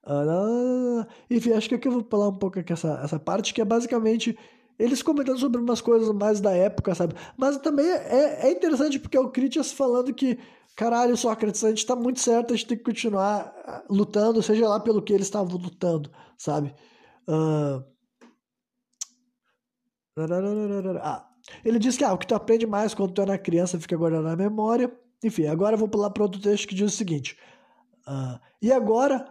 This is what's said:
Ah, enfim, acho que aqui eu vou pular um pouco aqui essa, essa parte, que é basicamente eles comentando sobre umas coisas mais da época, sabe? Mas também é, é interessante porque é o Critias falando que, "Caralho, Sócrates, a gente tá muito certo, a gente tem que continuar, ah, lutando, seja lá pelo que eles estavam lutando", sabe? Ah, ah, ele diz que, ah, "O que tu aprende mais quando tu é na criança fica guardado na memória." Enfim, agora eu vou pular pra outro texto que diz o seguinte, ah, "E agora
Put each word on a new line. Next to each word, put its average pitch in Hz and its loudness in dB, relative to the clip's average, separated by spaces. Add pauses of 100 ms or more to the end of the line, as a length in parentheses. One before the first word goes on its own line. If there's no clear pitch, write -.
Ah, 233 0 (240)
enfim, 233 2
acho 214 2
que 254 0
aqui 247 -2
eu - 2
vou 240 0
pular 208 0
um 196 -6
pouco 196 -4
aqui 175 -6
essa, 156 -2
essa 147 -4
parte, 196 -4
que - -2
é 214 2
basicamente 226 0 (420)
eles 240 2
comentando 269 0
sobre 240 0
umas 233 -2
coisas 226 4
mais 208 2
da 196 2
época, 185 0
sabe? 170 -2 (200)
Mas 269 0
também 294 0
é, 277 2
é 302 6
interessante 302 0
porque - -2
é - 6
o 262 0
Critias 262 -2
falando 247 0
que, 254 0 (380)
"Caralho, 233 2
Sócrates, 220 -2
a 220 6
gente 220 -2
tá 254 0
muito 247 -2
certo, 233 2
a - 0
gente - -6
tem 226 -2
que - -14
continuar, 208 -2 (120)
ah, - -14
lutando, 208 2
seja 220 4
lá 208 2
pelo 214 2
que 208 -4
eles 196 4
estavam 185 -4
lutando", 175 -2 (280)
sabe? 147 -4 (540)
Ah, 151 0 (2250)
ah, 190 -4 (400)
ele 226 4
diz 240 2
que, 285 2
ah, 196 2
"O 175 0
que - -8
tu 226 2
aprende 226 2
mais 214 -2
quando 196 -2
tu 202 -2
é 190 2
na 196 0
criança 175 0
fica 160 -4
guardado 160 0
na 165 -2
memória." 214 0 (360)
Enfim, 170 0
agora 185 2
eu 214 0
vou 220 2
pular 208 0
pra 208 0
outro 196 -2
texto 202 0
que 190 -8
diz 196 0
o - -8
seguinte, 160 -4 (680)
ah, 131 -8 (200)
"E 233 4
agora 247 2